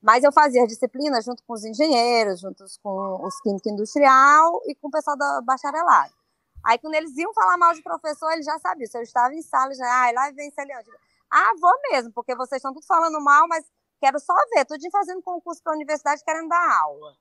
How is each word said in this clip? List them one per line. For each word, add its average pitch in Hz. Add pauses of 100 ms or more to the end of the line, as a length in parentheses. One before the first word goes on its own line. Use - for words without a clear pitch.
Mas 226
eu 285
fazia 262
as 233
disciplinas 254
junto 247
com 240
os 214
engenheiros, 233
junto 190 (160)
com 190
os 196
químicos 202
industrial 285
e 294
com -
o 277
pessoal 294
da 277
bacharelado. 269 (520)
Aí, 233
quando 311
eles 311
iam 370
falar 370
mal 339
de 320
professor, 320
eles 320
já 302
sabiam. 277
Se 240
eu 233
estava 247
em 320
sala, 269
já, 254 (180)
"Ai, 240
lá 269
vem 285
Celiane." 277
Eu -
digo, - (340)
"Ah, 359
vou 349 (180)
mesmo, 233
porque 240
vocês 254
estão 269
tudo 302
falando 330
mal, 285
mas 330 (340)
quero 269
só 359 (200)
ver, 285
tudinho 302
fazendo 370
concurso 349
pra 320
universidade, 302
querendo 320
dar 330
aula." 151